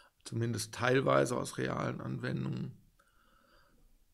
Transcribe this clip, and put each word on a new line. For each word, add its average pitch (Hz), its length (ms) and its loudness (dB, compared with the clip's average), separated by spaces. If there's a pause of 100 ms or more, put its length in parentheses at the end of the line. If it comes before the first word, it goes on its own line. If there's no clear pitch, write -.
(240)
zumindest 117 500 -2
teilweise 131 640 4
aus - 180 -6
realen 127 460 -2
Anwendungen. 127 760 -4 (1400)